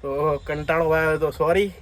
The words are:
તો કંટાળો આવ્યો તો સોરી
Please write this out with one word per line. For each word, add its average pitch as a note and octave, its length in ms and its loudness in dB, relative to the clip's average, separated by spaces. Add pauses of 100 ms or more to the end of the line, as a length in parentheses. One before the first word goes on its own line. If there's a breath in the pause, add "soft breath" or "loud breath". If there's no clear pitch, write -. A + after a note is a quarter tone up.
તો C#3 100 -8 (360)
કંટાળો D#3 460 0
આવ્યો D#3+ 260 2
તો D#3 140 0
સોરી F3 380 2 (120)